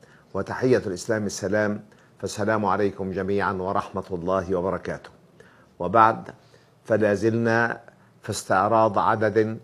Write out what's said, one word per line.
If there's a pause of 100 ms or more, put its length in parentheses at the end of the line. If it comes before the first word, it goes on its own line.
(340)
وتحية
الإسلام
السلام، (360)
فالسلام
عليكم
جميعا
ورحمة
الله
وبركاته. (680)
وبعد، (560)
فلا
زلنا (400)
في
استعراض
عدد